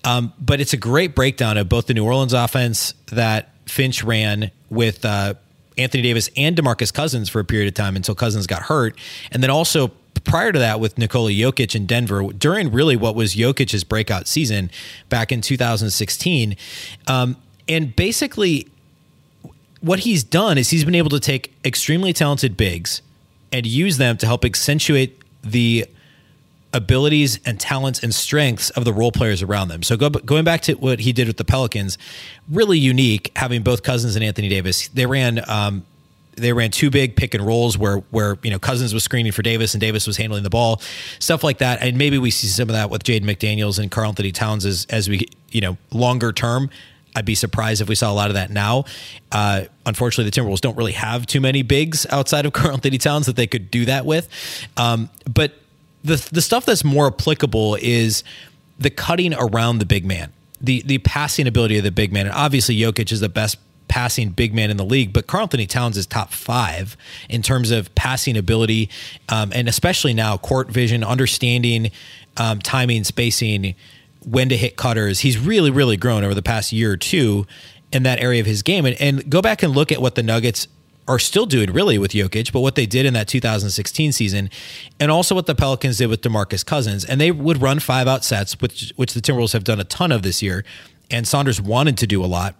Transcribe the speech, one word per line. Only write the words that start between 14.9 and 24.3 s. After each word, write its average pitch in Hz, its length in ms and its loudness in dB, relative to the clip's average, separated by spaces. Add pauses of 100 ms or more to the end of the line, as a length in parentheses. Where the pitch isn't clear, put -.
back 117 240 -2
in 117 80 -2
two 131 160 -2
thousand 113 340 0
sixteen. 110 680 -2 (500)
Um, 127 300 0 (300)
and 156 300 -2
basically 190 720 0 (1120)
what 185 200 0
he's 196 220 2
done 170 360 2
is 123 100 2
he's 160 160 2
been 175 100 2
able 156 160 4
to 143 100 0
take - 340 -4 (100)
extremely 170 480 0
talented 139 440 2
bigs 87 440 -2 (500)
and 120 160 -2
use 147 300 0
them 123 220 2
to 110 80 0
help 120 180 2